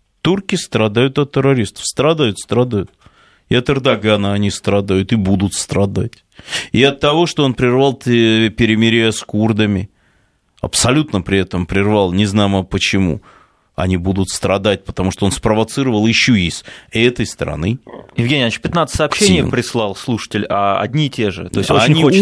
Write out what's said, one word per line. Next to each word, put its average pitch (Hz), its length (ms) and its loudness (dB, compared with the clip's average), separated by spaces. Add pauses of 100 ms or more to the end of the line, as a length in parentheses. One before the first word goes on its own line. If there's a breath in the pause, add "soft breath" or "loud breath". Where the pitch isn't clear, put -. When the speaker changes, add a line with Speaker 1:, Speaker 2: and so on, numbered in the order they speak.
(220)
Speaker 1:
Турки 196 340 -2
страдают 117 640 0
от 143 120 -2
террористов. 131 540 0
Страдают, 139 540 0
страдают. 113 520 -2 (580 soft breath)
И 110 60 2
от 123 140 0
Эрдогана 107 640 0
они 101 180 0
страдают, 98 600 0
и 117 40 2
будут 98 400 0
страдать. - 680 -4 (480 loud breath)
И 113 120 2
от 139 160 2
того, 156 260 2
что 156 180 -2
он 135 100 2
прервал 127 420 2
те-, 113 540 2
перемирие 113 600 2
с 110 100 -6
курдами. 107 680 0 (720)
Абсолютно 131 600 0
при 98 180 -2
этом 90 260 -4
прервал, 98 480 0
не 101 120 2
знамо 98 380 2
почему. 92 580 -2 (520 soft breath)
Они 92 240 -2
будут 92 320 -2
страдать, 98 560 -2
потому 95 260 -4
что - 140 -4
он 95 60 0
спровоцировал 110 760 0
еще 113 300 2
и 90 140 2
с - 140 -10 (280 loud breath)
этой 120 340 2
стороны. 85 540 -4 (360)
Speaker 2:
Евгений 131 260 0
Иванович, 117 180 -2
пятнадцать - 380 -2
сообщений 180 420 2
Speaker 1:
Сил. 139 100 0
Speaker 2:
прислал 117 460 -4
слушатель, - 540 -6
а 101 300 0
одни 120 280 0
и - 20 -12
те 107 220 -2
же. 90 180 -10
То - 120 -4
есть 95 100 -2
Speaker 1:
А 92 40 2
Speaker 2:
очень 120 180 4
Speaker 1:
они 160 100 2
Speaker 2:
хочет 170 180 6